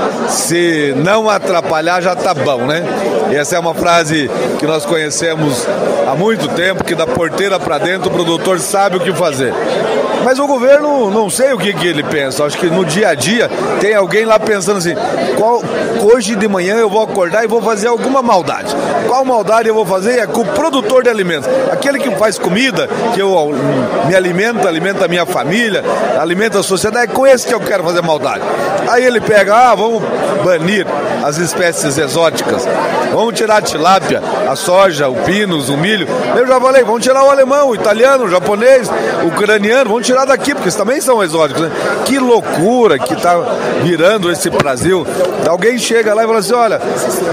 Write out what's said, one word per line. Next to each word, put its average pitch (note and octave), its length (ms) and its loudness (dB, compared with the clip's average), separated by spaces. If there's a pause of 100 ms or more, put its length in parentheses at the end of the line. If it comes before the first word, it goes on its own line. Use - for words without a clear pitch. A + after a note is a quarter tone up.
(280)
"Se D#3+ 720 0
não G#3+ 320 2
atrapalhar, F3 720 0
já F3+ 140 0
tá F3+ 180 -2
bom", C#3 320 -2
né? D#3 160 -2 (500)
E B2+ 40 0
essa D3 200 -2
é E3+ 40 -2
uma E3+ 140 -2
frase D#3+ 560 0 (300)
que D3+ 60 -2
nós D#3 200 -2
conhecemos D#3 800 -2 (420)
há C3+ 80 -2
muito G3+ 340 0
tempo, F3+ 340 -2
que E3+ 120 -4
da D#3+ 120 -2
porteira F3 520 -2
pra D#3 180 -4
dentro F3+ 320 -2
o - 20 -4
produtor F3 480 -2
sabe G3 380 0
o - 20 -4
que F3 140 -2
fazer. C#3 400 -2 (680)
Mas B3+ 140 2
o C#4+ 80 0
governo, C#4 640 2
não G#3 200 0
sei C4 220 0
o B3 60 -2
que, F#3+ 160 -2
que E3 140 -2
ele D3+ 160 -2
pensa. C#3 400 -2
Acho D3 140 -2
que F3+ 100 0
no F3+ 180 0
dia F3+ 240 0
a D#3+ 60 2
dia E3+ 340 0 (300)
tem G#3+ 160 0
alguém G3 300 0
lá A3 140 4
pensando G#3 380 0
assim: E3+ 180 -2 (420)
"Qual, A3+ 260 2 (500)
hoje A#3 220 2
de G#3 120 0
manhã F#3+ 280 0
eu A3+ 140 2
vou G#3 120 2
acordar G3+ 420 0
e A3+ 40 0
vou A3 140 0
fazer G#3+ 260 0
alguma A#3+ 340 0
maldade. E3+ 540 0 (320)
Qual B3 180 0
maldade A3 420 0
eu A3 60 2
vou A3 120 0
fazer?" F#3+ 340 0
É G#3 80 0
com A3+ 140 -2
o G#3+ 40 -2
produtor B3+ 580 0
de A#3+ 60 2
alimentos. F3 400 -2 (220)
Aquele C#4 280 -2
que A3+ 120 -2
faz G3+ 260 0
comida, F#3+ 500 0 (260)
que G3 80 -2
eu G3 140 2
al-, D3+ 180 0 (540)
me F3 80 2
alimento, F#3+ 520 0
alimento F3+ 360 -2
a F3 40 2
minha E3+ 180 0
família, E3+ 580 -2 (360)
alimento F3+ 380 0
a F#3+ 60 2
sociedade, G#3+ 480 0
é G3 40 -4
com C4 100 2
esse C4 220 4
que B3 60 -2
eu A3 60 0
quero F#3+ 240 -2
fazer F3 180 0
maldade. C#3+ 400 0 (480)
Aí B3 140 0
ele B3 180 2
pega: G3+ 340 2
"Ah, A#3+ 200 6
vamos G#3+ 280 0 (400)
banir F3 420 0 (380)
as D3 140 -2
espécies E3 600 -2
exóticas. C#3 720 0 (440)
Vamos A3+ 240 0
tirar G#3+ 220 2
a G#3 40 2
tilápia, D#3+ 600 0 (260)
a C3+ 80 0
soja, F3 540 2
o B2+ 140 -2
pinus, E3+ 460 0
o C#3+ 80 0
milho." F3+ 300 0 (300)
Eu B3 80 2
já B3+ 160 4
falei: C4 220 6
Vamos A3 180 0
tirar C4 220 2
o C4+ 60 6
alemão, C#4 400 4
o A3+ 60 0
italiano, A3+ 500 2
o F#3 40 -2
japonês, G#3 600 4 (340)
o E3 40 2
ucraniano, G#3+ 640 2
vamos A3+ 160 0
tirar C4 200 2
daqui, C4+ 260 2
porque - 140 -4
eles F3 100 -2
também A3+ 240 0
são A#3+ 240 2
exóticos, D#3 380 0
né? D#3+ 100 -2 (320)
Que C4+ 160 0
loucura A3 800 2
que - 160 -4
tá E3+ 180 2 (480)
virando F3 480 2
esse F3 200 -2
Brasil. D3 580 0 (400)
Alguém F#3 300 2
chega A3+ 360 0
lá A3 100 2
e A3 40 0
fala A3+ 120 2
assim: F#3+ 140 -2
"Olha, A3+ 280 2 (520)